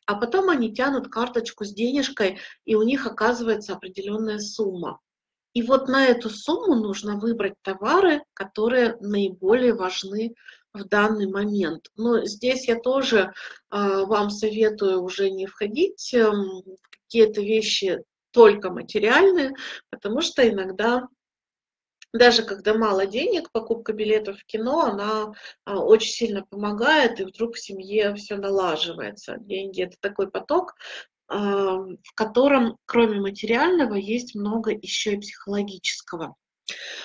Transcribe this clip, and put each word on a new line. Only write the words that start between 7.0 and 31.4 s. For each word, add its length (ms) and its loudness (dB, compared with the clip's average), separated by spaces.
выбрать 440 -2
товары, 600 2
которые 680 0
наиболее 720 2
важны 640 -6
в 120 -14
данный 420 2
момент. 680 -2
Но 280 0
здесь 420 -4
я 120 2
тоже, 540 0
э, 340 0
вам 260 0
советую 720 0
уже 280 -2
не 160 -6
входить, 680 -4
эм, 500 2
в 260 -20
какие-то 340 4
вещи 600 0
только 400 8
материальные, 840 2
потому 320 -4
что 280 2
иногда, 580 -2
даже 300 6
когда 320 -2
мало 320 2
денег, 440 -2
покупка 420 -4
билетов 460 -2
в 60 -20
кино, 360 -2
она, 520 -2
а, 140 -4
очень 340 6
сильно 360 -4
помогает, 720 2
и 60 -4
вдруг 300 -6
в 60 -12
семье 540 -2
все 220 -10
налаживается. 1000 -4
Деньги — 440 -8
это 180 -8
такой 300 -4
поток, 440 -2
а, 480 -2